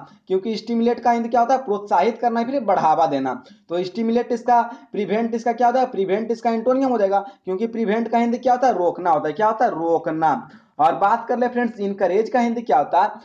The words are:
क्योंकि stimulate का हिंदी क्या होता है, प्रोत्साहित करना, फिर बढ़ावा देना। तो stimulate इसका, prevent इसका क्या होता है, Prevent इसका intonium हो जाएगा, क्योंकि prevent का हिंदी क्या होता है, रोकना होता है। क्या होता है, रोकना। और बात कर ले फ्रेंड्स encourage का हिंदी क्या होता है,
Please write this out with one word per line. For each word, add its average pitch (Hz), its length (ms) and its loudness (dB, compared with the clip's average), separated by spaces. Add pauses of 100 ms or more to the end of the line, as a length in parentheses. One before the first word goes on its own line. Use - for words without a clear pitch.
(280)
क्योंकि 190 280 -2
stimulate 233 440 0
का 240 100 2
हिंदी 233 180 0
क्या 233 120 2
होता 240 140 4
है, 262 100 -2
प्रोत्साहित 202 540 0
करना, 233 240 0
फिर 269 200 -2
बढ़ावा 165 440 2
देना। 135 280 -2 (340)
तो 175 160 -2
stimulate 226 480 -2
इसका, 240 280 2 (320)
prevent 208 420 -2
इसका 233 180 -2
क्या 240 140 0
होता 240 140 2
है, 254 100 0
Prevent 196 400 -2
इसका 226 200 -2
intonium 254 400 0
हो 240 80 2
जाएगा, 196 260 2 (200)
क्योंकि 190 240 -2
prevent 226 400 -2
का 233 100 0
हिंदी 240 200 0
क्या - 140 2
होता - 140 2
है, 240 120 2
रोकना 175 320 0
होता 151 180 2
है। 151 60 -4
क्या 214 120 0
होता 226 180 2
है, 220 80 2
रोकना। 160 600 0 (440)
और 156 160 4
बात 220 340 0
कर 240 100 0
ले 240 100 0
फ्रेंड्स 240 320 -4
encourage 202 500 0
का 247 100 2
हिंदी 233 220 -2
क्या 190 160 2
होता 170 240 2
है, 214 80 0 (140)